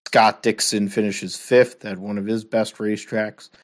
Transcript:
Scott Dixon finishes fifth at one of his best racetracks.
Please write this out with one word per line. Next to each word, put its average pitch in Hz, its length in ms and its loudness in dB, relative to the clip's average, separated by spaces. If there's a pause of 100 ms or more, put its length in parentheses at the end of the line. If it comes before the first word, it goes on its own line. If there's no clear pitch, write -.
Scott 110 360 4
Dixon 107 460 0
finishes 101 480 -4
fifth - 480 2
at 98 140 -10
one 104 180 -8
of 98 100 -6
his 110 180 -2
best 110 320 -2
racetracks. 107 760 -6 (140)